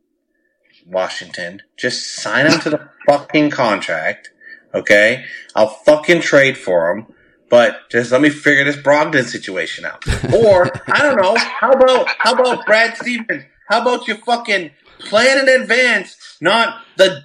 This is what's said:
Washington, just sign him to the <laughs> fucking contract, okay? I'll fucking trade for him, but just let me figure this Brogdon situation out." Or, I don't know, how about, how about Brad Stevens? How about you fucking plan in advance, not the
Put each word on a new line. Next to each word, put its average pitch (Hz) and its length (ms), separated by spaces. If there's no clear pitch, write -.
Washington, 90 760
just - 380
sign 117 320
him 151 140
to 165 100
the - 180
<laughs> - 100
fucking 147 420
contract, 92 800
okay? 107 500
I'll 107 140
fucking - 520
trade 135 360
for 87 340
him, 107 160
but 120 420
just 120 220
let 127 80
me 151 100
figure 143 340
this 143 120
Brogdon 143 480
situation 92 600
out." - 200
Or, 190 380
I 254 100
don't 269 180
know, 190 160
how - 360
about, 254 360
how 220 160
about 247 320
Brad 226 300
Stevens? 226 480
How 220 140
about 240 240
you 220 100
fucking 214 540
plan 247 380
in 254 140
advance, 220 540
not 202 420
the 175 280